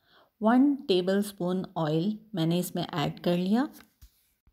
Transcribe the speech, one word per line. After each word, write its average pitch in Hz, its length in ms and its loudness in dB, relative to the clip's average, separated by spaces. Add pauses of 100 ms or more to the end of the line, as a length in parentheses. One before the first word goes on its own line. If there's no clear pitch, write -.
(420)
वन 254 340 4 (120)
टेबलस्पून 185 800 0 (120)
ऑयल 165 400 0 (180)
मैंने 170 240 0
इसमें 175 260 -4
ऐड 160 340 -6
कर 175 180 0
लिया। 208 300 0 (840)